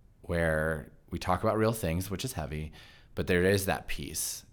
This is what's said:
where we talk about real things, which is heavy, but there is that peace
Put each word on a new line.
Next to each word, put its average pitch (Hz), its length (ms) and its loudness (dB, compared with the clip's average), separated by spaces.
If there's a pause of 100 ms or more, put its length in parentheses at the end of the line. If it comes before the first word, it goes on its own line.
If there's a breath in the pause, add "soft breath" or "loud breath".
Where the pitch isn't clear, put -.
(220)
where 80 680 0 (200)
we 90 80 -6
talk 90 240 0
about 110 160 2
real 110 140 4
things, 90 380 -2
which 92 140 -6
is 131 100 -6
heavy, 76 380 -6 (420 loud breath)
but 82 120 -2
there 90 180 4
is 98 220 4
that 82 220 -2
peace - 640 -6